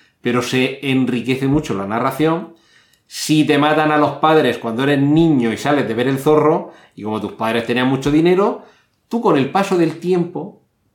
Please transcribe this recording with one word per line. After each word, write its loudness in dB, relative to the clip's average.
pero -2
se -2
enriquece -2
mucho -2
la -6
narración -2
si 0
te 2
matan 2
a 2
los 2
padres 2
cuando -4
eres 2
niño 2
y -6
sales 0
de -4
ver -2
El -2
Zorro, 2
y -16
como -4
tus -6
padres -2
tenían 0
mucho 0
dinero, 2
tú -4
con 2
el 0
paso 0
del 0
tiempo -4